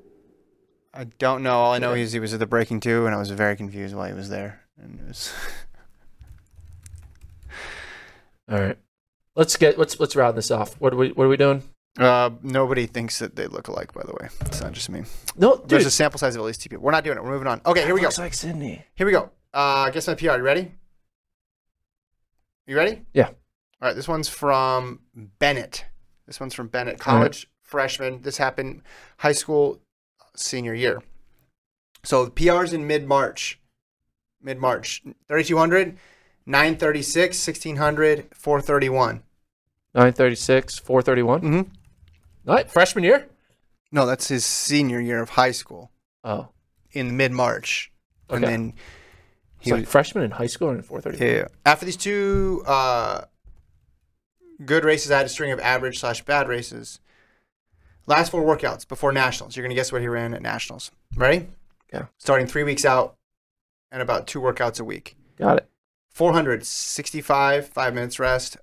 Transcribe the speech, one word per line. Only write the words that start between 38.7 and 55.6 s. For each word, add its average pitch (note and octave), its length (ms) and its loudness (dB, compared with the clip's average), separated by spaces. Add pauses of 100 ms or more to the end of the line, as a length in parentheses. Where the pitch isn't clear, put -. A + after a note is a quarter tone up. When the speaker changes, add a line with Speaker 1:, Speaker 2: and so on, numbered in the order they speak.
Speaker 2:
Nine B2 180 8
thirty-six, C3 640 2
four B2+ 220 2
thirty-one? B2 400 2
Speaker 1:
Mm-hmm. - 1080 -4
Speaker 2:
All F3 60 6
right, - 160 2
freshman F3+ 320 4
year? B3+ 240 6 (640)
Speaker 1:
No, C#3+ 160 4
that's B2+ 220 -2
his B2+ 160 -2
senior C#3 560 0
year A#2+ 200 -2
of A#2 100 -8
high B2+ 200 4
school. - 400 -12 (320)
Speaker 2:
Oh. G#2+ 260 -6 (440)
Speaker 1:
In B2+ 240 -4
mid-March. B2 760 0 (400)
And B2 140 -2
Speaker 2:
Okay. A#2 80 0
Speaker 1:
then A2+ 200 -4 (840)
he B2 120 -4
Speaker 2:
It's - 20 4
like A#2 80 2
Speaker 1:
was A2 100 -6
Speaker 2:
freshman C#3+ 340 2
in G#2+ 80 -4
high A#2+ 140 -6
school D3+ 240 -4
and A#2+ 140 -6
four - 160 -12
thirty. - 240 -8
Speaker 1:
Yeah, A#2+ 80 4
yeah. A2 140 0 (180)
After D3+ 220 4
these F3+ 100 -8
two, G3 720 -2
uh, B2 560 0 (1400)
good D3+ 200 2
races, D3+ 260 2
I C#3+ 80 6
had C#3 80 2
a B2+ 40 -8
string D3 200 -6
of B2+ 80 -2
average B2+ 400 0